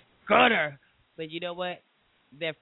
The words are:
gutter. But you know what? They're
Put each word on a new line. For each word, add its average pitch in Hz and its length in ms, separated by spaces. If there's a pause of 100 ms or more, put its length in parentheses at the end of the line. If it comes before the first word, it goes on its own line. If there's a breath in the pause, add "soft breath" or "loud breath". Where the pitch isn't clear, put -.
(280)
gutter. 202 500 (380)
But 160 140
you 165 100
know 175 140
what? 180 280 (560)
They're 160 240